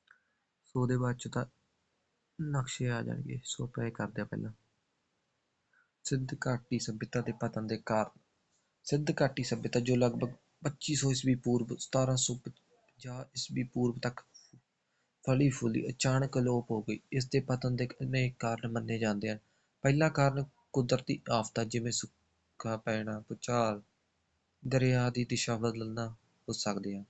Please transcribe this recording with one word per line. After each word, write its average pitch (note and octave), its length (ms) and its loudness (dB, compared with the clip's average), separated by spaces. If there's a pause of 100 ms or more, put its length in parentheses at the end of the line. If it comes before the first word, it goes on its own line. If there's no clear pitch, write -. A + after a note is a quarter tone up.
(640)
ਸੋ - 160 0
ਉਹਦੇ B2 160 2
ਬਾਅਦ B2 180 0
'ਚ - 180 -8
ਤਾਂ B2 120 -2 (960)
ਨਕਸ਼ੇ C3 480 -2
ਆ A#2 120 -2
ਜਾਣਗੇ। B2 420 -6
ਸੋ - 200 -8
ਆਪਾਂ A#2+ 220 -4
ਇਹ A2+ 60 -4
ਕਰਦੇ G#2+ 300 -6
ਹਾਂ G#2 60 -4
ਪਹਿਲਾਂ। A2 240 -6 (1500)
ਸਿੰਧ C3 300 -2 (140)
ਘਾਟੀ A#2+ 320 0
ਸਭਿਅਤਾ A2+ 420 -4
ਦੇ B2 100 -2
ਪਤਨ A2 360 -2
ਦੇ A2 100 -2
ਕਾਰਨ। A2 420 0 (640)
ਸਿੰਧ D3 280 0 (100)
ਘਾਟੀ C3+ 220 2
ਸਭਿਅਤਾ, A2+ 360 0
ਜੋ B2 160 2
ਲਗਭਗ A#2+ 380 2 (300)
ਪੱਚੀ C#3+ 320 -2
ਸੌ C#3 160 2
ਈਸਵੀ C3 240 2
ਪੂਰਵ, A#2+ 400 0
ਸਤਾਰਾਂ C3 400 2
ਸੌ B2+ 200 0
ਪੰਜਾਹ - 880 -14
ਈਸਵੀ - 400 -4
ਪੂਰਵ B2 360 0
ਤੱਕ B2 220 -4 (1080)
ਫਲੀ C3+ 220 6
ਫੁੱਲੀ, A#2 400 0
ਅਚਾਨਕ C3+ 480 0
ਅਲੋਪ B2 340 2
ਹੋ A2 100 0
ਗਈ। A2 180 -4 (140)
ਇਸ B2+ 120 0
ਦੇ C3+ 140 2
ਪਤਨ B2+ 360 0
ਦੇ A#2+ 120 0 (140)
ਅਨੇਕ C3 380 0
ਕਾਰਨ A#2 280 -2
ਮੰਨੇ A2+ 320 -2
ਜਾਂਦੇ G#2+ 320 0
ਹਨ। G#2+ 80 -4 (420)
ਪਹਿਲਾ D3 280 6
ਕਾਰਨ C#3 360 2 (280)
ਕੁਦਰਤੀ C3 480 2 (100)
ਆਫਤਾਂ, A2+ 340 2
ਜਿਵੇਂ A#2 260 -2
ਸੁੱਕਾ - 840 -8
ਪੈਣਾ, A2 420 -4
ਭੂਚਾਲ, A2 640 0 (840)
ਦਰਿਆ B2+ 420 4
ਦੀ A#2+ 160 0
ਦਿਸ਼ਾ A#2 300 0
ਬਦਲਣਾ A2+ 540 -2
ਹੋ - 440 -10
ਸਕਦੇ G2+ 440 -2
ਹਨ। G2+ 120 -8